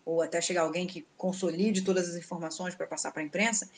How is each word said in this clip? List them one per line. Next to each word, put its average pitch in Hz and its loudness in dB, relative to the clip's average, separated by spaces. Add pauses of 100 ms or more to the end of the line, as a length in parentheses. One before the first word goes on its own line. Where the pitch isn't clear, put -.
ou 165 2
até 165 0
chegar 175 2
alguém 165 0
que 190 -8 (120)
consolide 190 2
todas 185 2
as 170 -6
informações 170 -6
pra - -4
passar 156 -4
pra 160 -6
imprensa, 190 0